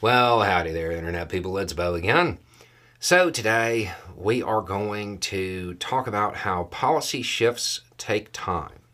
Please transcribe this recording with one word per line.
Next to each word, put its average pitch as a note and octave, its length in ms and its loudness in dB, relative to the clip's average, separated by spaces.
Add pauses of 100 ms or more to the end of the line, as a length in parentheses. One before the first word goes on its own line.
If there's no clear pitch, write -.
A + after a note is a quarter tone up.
Well, A#2+ 380 6
howdy F2+ 320 2
there, E2 180 -2
Internet E2+ 380 -4
people. F#2 280 -4
It's G2 140 -4
Bo F2 220 -2
again. G#2+ 440 2 (640)
So F3+ 300 6
today, A2+ 640 0 (240)
we A2 260 0
are G#2+ 160 2
going G#2 600 -6
to F#2 560 -4
talk B2+ 320 -2
about G#2 280 0
how F#2 280 -2
policy C#3+ 580 0
shifts - 580 0 (180)
take - 360 -4
time. - 480 -6 (120)